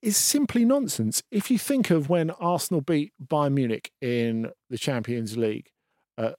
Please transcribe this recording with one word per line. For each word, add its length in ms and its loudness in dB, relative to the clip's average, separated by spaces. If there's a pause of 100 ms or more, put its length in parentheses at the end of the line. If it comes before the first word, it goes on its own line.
is 160 0
simply 480 2
nonsense. 560 0 (100)
If 200 -2
you 60 4
think 320 0
of 200 2
when 220 2
Arsenal 500 -2
beat 320 0 (120)
Bayern 280 2
Munich 380 -2 (100)
in 500 0 (180)
the 80 -6
Champions 600 -4
League, 320 -2 (460)
uh, 240 -2